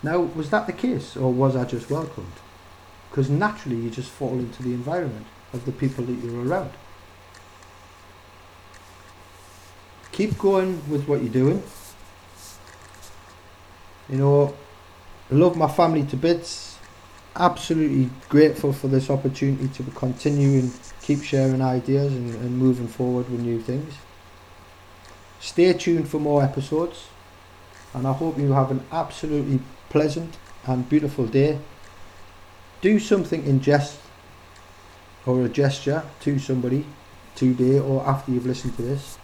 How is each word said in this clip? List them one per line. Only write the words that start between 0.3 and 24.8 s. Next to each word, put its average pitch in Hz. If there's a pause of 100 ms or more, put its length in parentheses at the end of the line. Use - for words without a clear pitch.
that -
the -
case, -
or 131
was 127
I 123
just 120
welcomed? 139 (760)
'Cause 135
naturally, 147
you 113
just 123
fall 127
into 120
the 123
environment 123 (260)
of 123
the 131
people 135
that 123
you're 120
around. 170 (3500)
Keep 208
going 185
with 143
what 143
you're 120
doing. 139 (2500)
You 135
know, 143 (760)
I 131
love 175
my 156
family 160
to 139
bits. 170 (600)
Absolutely 151 (180)
grateful 147
for 139
this 135
opportunity 139
to 131
continue 139
and 127 (280)
keep 143
sharing 135
ideas 131
and, 120
and 123
moving 123
forward 123
with 120
new 117
things. 143 (1500)